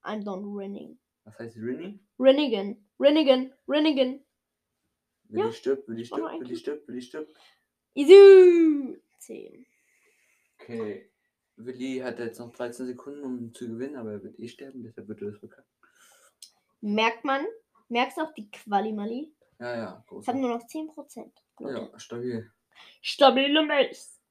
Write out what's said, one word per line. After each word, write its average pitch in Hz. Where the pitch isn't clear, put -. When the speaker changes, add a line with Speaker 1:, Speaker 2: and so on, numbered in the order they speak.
Speaker 1:
I'm 214
done 202
running. 202
Speaker 2:
Was 107
heißt 117
running? 151
Speaker 1:
Runnigan, 254
Runnigan, 262
Runnigan. 269
Speaker 2:
Willi 110
Speaker 1:
Ja. 117
Speaker 2:
stirbt, 135
Willi 117
Speaker 1:
Mach 117
noch -
Speaker 2:
stirbt, 320
Speaker 1:
einen 330
Speaker 2:
Willi 123
Speaker 1:
Kill. 123
Speaker 2:
stirbt, -
Willi 127
stirbt. 156
Speaker 1:
Easy. 339
Zehn. -
Speaker 2:
Okay. -
Willi 127
hat 123
jetzt 117
noch 117
dreizehn 123
Sekunden, 139
um 123
zu 123
gewinnen, 131
aber 110
er 98
wird -
eh 113
sterben, 131
deshalb 107
wird 104
er 104
das -
verkacken. -
Speaker 1:
Merkt 220
man? 277
Merkst 247
du 330
auch 311
die 208
Quali-Mali? 214
Speaker 2:
Ja, 120
ja, 104
groß. -
Speaker 1:
Ich -
hab 262
nur 262
noch 233
zehn 311
Prozent, -
Leute. 117
Speaker 2:
Ja, -
stabil. 120
Speaker 1:
Stabile 277
Mails. -